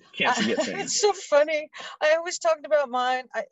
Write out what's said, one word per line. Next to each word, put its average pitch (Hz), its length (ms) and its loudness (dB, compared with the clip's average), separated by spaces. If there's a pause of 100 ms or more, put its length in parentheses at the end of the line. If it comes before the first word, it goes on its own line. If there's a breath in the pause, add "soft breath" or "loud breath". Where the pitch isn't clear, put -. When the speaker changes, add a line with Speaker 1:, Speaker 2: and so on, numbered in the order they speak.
(140)
Speaker 1:
can't 240 220 0
forget - 220 0
Speaker 2:
<laughs> 311 80 0
Speaker 1:
thing. - 140 -6
Speaker 2:
it's - 200 -4
so 392 140 4
funny. 302 560 2 (320 loud breath)
I 311 140 4
always 339 240 -4
talked 320 260 0
about 285 240 2
mine. 247 360 -2 (100)
I, 220 160 -4